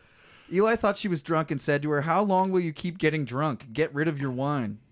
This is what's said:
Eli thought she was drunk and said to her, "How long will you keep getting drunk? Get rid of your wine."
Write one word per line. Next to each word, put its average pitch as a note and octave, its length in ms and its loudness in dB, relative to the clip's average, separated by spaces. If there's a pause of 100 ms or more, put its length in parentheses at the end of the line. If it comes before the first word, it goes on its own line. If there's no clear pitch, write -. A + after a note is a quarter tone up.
(520)
Eli A3 240 4
thought G3+ 220 0
she G#3 100 -4
was E3 140 -2
drunk D#3+ 300 0
and C#3 80 -4
said C#3+ 220 0
to D3+ 80 -2
her, D3 120 0
"How E3 200 2
long F#3+ 280 2
will F#3 100 2
you E3 120 -2
keep F3 260 -8
getting D3+ 260 2
drunk? B2+ 480 -4
Get C#3+ 220 0
rid D#3 140 0
of C#3+ 120 -4
your C#3 120 -2
wine." B2+ 460 -2 (140)